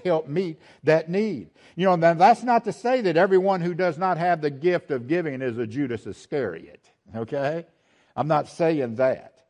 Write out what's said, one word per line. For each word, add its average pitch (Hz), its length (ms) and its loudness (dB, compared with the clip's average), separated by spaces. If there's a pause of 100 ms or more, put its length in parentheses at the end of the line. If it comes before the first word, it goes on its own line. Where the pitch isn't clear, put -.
help 165 220 0
meet 160 320 -6 (240)
that 156 260 2
need. 180 400 -4 (260)
You 175 100 -2
know, 185 100 4
now 165 180 4
that's 208 300 6
not 233 220 2
to 202 80 -6
say 254 280 -2
that 175 160 2
everyone 190 440 4
who 175 120 -2
does 170 240 -2
not 185 200 0
have 170 240 0
the 151 80 0
gift 160 420 -2
of 127 160 -6
giving 151 340 -4
is 120 160 -4
a 120 100 -4
Judas 117 400 -6
Iscariot, 95 840 -8 (260)
okay? 143 500 -6 (500)
I'm 139 120 -4
not 151 200 0
saying 147 480 -2
that. 131 380 -2 (160)